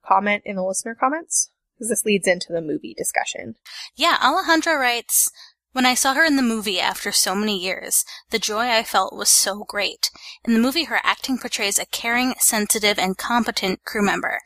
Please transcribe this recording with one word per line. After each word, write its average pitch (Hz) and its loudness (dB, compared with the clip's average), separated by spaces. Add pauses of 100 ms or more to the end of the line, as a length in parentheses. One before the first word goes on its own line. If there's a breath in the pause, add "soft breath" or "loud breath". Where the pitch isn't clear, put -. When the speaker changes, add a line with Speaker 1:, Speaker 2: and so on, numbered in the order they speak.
Speaker 1:
comment 202 2
in 202 -6
the 185 -2
listener 190 -4
comments? - -2 (280)
'Cause 220 -8
this 214 -2
leads 202 2
into 180 0
the 165 -2
movie 151 -6
discussion. - -6 (400 loud breath)
Speaker 2:
Yeah, 311 2
Alejandra 320 2
writes, 240 0 (420 loud breath)
"When 254 2
I 254 4
saw 269 2
her 311 4
in 302 4
the 269 2
movie 214 -2
after 190 -2
so - 2
many 208 0
years, - -2 (260 loud breath)
the 226 -2
joy 220 -2
I 226 2
felt - -2
was 202 0
so 208 2
great. - -4 (340 loud breath)
In 233 2
the 226 4
movie, 269 2
her 220 -2
acting - -2
portrays 208 -2
a - -6
caring, 240 -2
sensitive, 208 2
and 185 0
competent - -2
crew 214 -2
member. 180 0